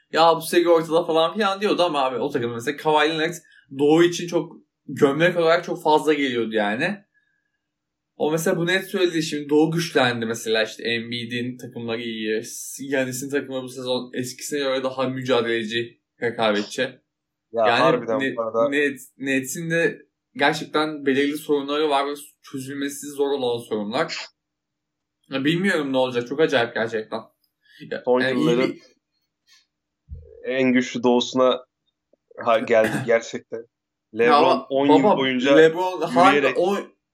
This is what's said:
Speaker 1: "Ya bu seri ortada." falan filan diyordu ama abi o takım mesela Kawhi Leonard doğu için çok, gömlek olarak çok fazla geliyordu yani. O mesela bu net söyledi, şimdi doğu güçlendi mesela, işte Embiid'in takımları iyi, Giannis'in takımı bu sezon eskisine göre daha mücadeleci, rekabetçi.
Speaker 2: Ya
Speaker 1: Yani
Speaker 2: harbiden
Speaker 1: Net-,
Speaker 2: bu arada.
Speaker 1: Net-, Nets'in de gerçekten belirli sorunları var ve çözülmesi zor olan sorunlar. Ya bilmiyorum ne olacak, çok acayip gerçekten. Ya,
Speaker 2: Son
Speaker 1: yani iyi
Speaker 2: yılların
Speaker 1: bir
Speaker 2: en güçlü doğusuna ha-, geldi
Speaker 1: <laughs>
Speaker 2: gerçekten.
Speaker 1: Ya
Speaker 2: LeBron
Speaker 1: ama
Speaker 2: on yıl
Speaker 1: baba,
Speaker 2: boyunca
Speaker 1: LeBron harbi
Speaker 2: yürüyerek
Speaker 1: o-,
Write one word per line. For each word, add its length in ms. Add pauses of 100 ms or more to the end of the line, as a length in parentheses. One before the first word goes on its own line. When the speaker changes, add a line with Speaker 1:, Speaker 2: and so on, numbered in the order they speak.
(120)
Speaker 1:
"Ya 240
bu 60
seri 280
ortada." 360
falan 280
filan 280
diyordu 220
ama 200
abi 140
o 120
takım 240
mesela 240
Kawhi 320
Leonard 240 (460)
doğu 240
için 240
çok, 260 (340)
gömlek 500
olarak 280
çok 180
fazla 300
geliyordu 420
yani. 520 (1080)
O 160
mesela 260
bu 100
net 200
söyledi, 360
şimdi 260
doğu 220
güçlendi 540
mesela, 380
işte 200
Embiid'in 760
takımları 440
iyi, 400 (480)
Giannis'in 400
takımı 340
bu 60
sezon 440
eskisine 460
göre 240
daha 260
mücadeleci, 920 (200)
rekabetçi. 600 (680)
Speaker 2:
Ya 160
Speaker 1:
Yani 120
Speaker 2:
harbiden 400
Speaker 1:
Net-, 160
Speaker 2:
bu 60
arada. 280
Speaker 1:
Net-, 480
Nets'in 520
de 320 (340)
gerçekten 680
belirli 320
sorunları 520
var 180
ve 60 (280)
çözülmesi 680
zor 240
olan 260 (120)
sorunlar. 480 (1120)
Ya 160
bilmiyorum 480
ne 40
olacak, 300
çok 120
acayip 340
gerçekten. 460 (720)
Ya, 140
Speaker 2:
Son 140
Speaker 1:
yani 200
iyi 100
Speaker 2:
yılların 200
Speaker 1:
bir 120 (1600)
Speaker 2:
en 300
güçlü 300
doğusuna 600 (720)
ha-, 220
geldi 380
Speaker 1:
<laughs> 80
Speaker 2:
gerçekten. 540 (520)
Speaker 1:
Ya 120
Speaker 2:
LeBron 100
Speaker 1:
ama 360
Speaker 2:
on 180
yıl 160
Speaker 1:
baba, 140
Speaker 2:
boyunca 380
Speaker 1:
LeBron 460
harbi 340
Speaker 2:
yürüyerek 240
Speaker 1:
o-, 180 (360)